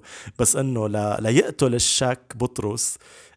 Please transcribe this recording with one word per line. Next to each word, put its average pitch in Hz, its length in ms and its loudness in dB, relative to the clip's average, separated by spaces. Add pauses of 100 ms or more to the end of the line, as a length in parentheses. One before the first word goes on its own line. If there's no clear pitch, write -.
(380)
بس 120 180 2
إنه 127 320 0
ل-، 104 340 0
ليقتل 123 520 2
الشك - 640 0
بطرس، 117 600 -4 (380)